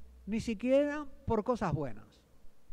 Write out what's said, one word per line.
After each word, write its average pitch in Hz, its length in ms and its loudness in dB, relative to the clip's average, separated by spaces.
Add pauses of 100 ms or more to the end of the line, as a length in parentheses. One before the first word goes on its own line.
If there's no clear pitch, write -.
(260)
ni 214 140 -2
siquiera 269 640 2 (200)
por 220 180 2
cosas 208 300 0
buenas. 139 500 -6 (500)